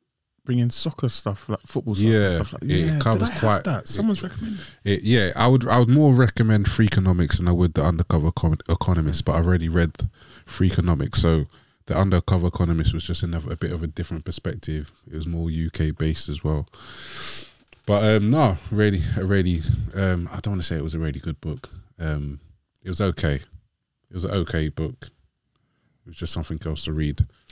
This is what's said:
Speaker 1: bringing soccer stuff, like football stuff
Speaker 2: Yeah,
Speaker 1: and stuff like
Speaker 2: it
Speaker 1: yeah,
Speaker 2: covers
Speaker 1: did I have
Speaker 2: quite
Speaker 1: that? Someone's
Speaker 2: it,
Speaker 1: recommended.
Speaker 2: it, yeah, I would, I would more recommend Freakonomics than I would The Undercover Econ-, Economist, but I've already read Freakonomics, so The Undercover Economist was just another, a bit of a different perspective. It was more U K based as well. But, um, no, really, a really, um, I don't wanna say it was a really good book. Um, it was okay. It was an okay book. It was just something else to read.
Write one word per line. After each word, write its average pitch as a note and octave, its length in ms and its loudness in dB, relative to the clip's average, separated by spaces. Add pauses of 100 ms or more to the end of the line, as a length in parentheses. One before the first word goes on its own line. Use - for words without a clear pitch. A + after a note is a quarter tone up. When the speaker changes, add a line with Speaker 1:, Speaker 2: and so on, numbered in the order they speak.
(440)
Speaker 1:
bringing A#2+ 260 0
soccer - 400 -4
stuff, - 400 -8
like G#2+ 160 -4
football A2 300 -4
stuff G2+ 120 4
Speaker 2:
Yeah, G#2+ 180 6
Speaker 1:
and F#2 100 2
stuff - 180 -2
like - 100 -12
Speaker 2:
it - 40 -4
Speaker 1:
yeah, D#2+ 320 2
Speaker 2:
covers A2+ 220 2
Speaker 1:
did - 80 0
I - 20 -8
have - 100 -6
Speaker 2:
quite G#2+ 220 2
Speaker 1:
that? C#3+ 240 -4
Someone's G#3 360 0
Speaker 2:
it, F#3 60 -8
Speaker 1:
recommended. G#3+ 300 -8 (240)
Speaker 2:
it, G2+ 200 0
yeah, G#2+ 320 2
I A#2 120 4
would, B2 200 4
I A2+ 120 4
would A#2 100 4
more C#3+ 240 8
recommend A2 520 4
Freakonomics F#2 720 4
than F2+ 100 0
I F2 40 4
would F2 220 4
The D2+ 100 0
Undercover D#2+ 480 2
Econ-, D#2+ 300 0 (100)
Economist, D#2+ 540 0
but E2 80 0
I've E2+ 140 2
already E2 220 2
read E2 240 2 (520)
Freakonomics, E2+ 720 0
so E2 300 2 (420)
The E2 100 -2
Undercover F#2 500 2
Economist E2 460 0
was D#2+ 100 -6
just E2+ 200 -4
another, E2 300 -6
a - 20 -8
bit D#2+ 160 -6
of E2 100 -6
a E2 60 -4
different E2 360 -8
perspective. D#2 680 -8 (200)
It D2+ 40 -12
was D#2 100 -6
more E2 240 -4
U D#2+ 220 -4
K D#2 180 -2
based D#2 400 -4
as C#2+ 140 -8
well. D2+ 240 -2 (1200)
But, G#2 160 2 (140)
um, G#2 120 2
no, A#2 280 4 (140)
really, G#2 280 2 (180)
a F#2+ 80 -2
really, F#2 360 2 (340)
um, F#2 360 -2
I - 100 -8
don't G2+ 120 -4
wanna F2 100 -4
say E2+ 120 -4
it D2+ 80 -4
was D#2 120 -6
a D#2+ 40 -4
really D2+ 200 -4
good D#2+ 220 -8
book. D#2+ 280 -10 (300)
Um, D2 400 -6 (440)
it F#2 60 -12
was F2+ 120 -4
okay. E2+ 340 0
It - 800 -16
was F#2 120 -6
an - 60 -4
okay E2 380 -2
book. D2 380 -8 (960)
It - 40 -20
was D2+ 80 -18
just - 160 -8
something D#2+ 340 -8
else D#2 180 -6
to D#2 80 -6
read. D2+ 320 -2 (260)